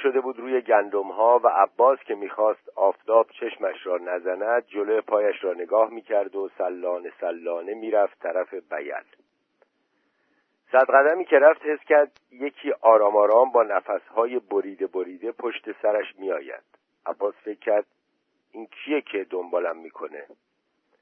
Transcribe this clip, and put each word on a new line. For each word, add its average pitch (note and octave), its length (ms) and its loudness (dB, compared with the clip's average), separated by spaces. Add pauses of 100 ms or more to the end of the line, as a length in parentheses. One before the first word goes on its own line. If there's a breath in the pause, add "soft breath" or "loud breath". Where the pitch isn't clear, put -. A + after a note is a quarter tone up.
شده C3+ 180 0
بود B2 180 -6
روی B2+ 220 -2
گندم‌ها G#2 840 2
و A#2 40 4
عباس A#2+ 500 2
که - 160 -10
می‌خواست G2+ 640 -4
آفتاب G#2+ 540 2 (100)
چشمش G2+ 460 -8
را F2+ 120 -2
نزند، F#2 680 -4
جلوی G#2 340 -2
پایش G#2 440 -2
را F#2 80 -2
نگاه F#2 380 0
می‌کرد G#2 460 -4
و G2 220 -6
سلانه F2+ 640 -6
سلانه E2+ 540 -6
می‌رفت A2 480 -2
طرف F2+ 320 -4
بیل. D2 500 -10 (1700)
صد B2+ 180 4
قدمی D3+ 340 4
که D3+ 140 4
رفت، D3+ 280 6
حس D3+ 140 -2
کرد D3 400 2 (100)
یکی C#3 500 -8
آرام G#2+ 360 6
آرام A2 340 4
با A#2+ 120 4
نفس‌های A2 760 -4
بریده G2 480 -4
بریده F#2 460 -8
پشت - 500 -10
سرش G#2+ 360 -2
می‌آید. D2 440 -8 (440)
عباس G2 280 -6 (100)
فکر G#2+ 140 -10
کرد: G#2 280 -2 (640)
"این A2+ 140 -16
کیه D3 340 -6
که G2 240 -8
دنبالم F2 520 -6
می‌کنه؟" D#2 500 -16 (760)